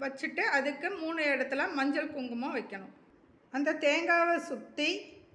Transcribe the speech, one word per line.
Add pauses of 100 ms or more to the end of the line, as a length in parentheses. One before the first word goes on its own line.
வச்சுட்டு
அதுக்கு
மூணு
இடத்துல
மஞ்சள்
குங்குமம்
வைக்கணும். (560)
அந்த
தேங்காவை
சுத்தி (120)